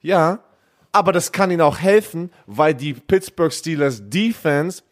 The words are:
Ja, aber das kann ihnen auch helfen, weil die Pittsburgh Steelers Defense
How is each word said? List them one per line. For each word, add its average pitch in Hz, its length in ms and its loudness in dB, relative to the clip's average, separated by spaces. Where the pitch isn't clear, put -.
Ja, 175 380 0
aber 196 200 2
das 170 200 -2
kann 185 180 0
ihnen 170 120 2
auch 147 160 4
helfen, 185 520 0
weil 143 280 2
die 139 180 -6
Pittsburgh 175 600 -2
Steelers 143 580 -4
Defense 175 800 -2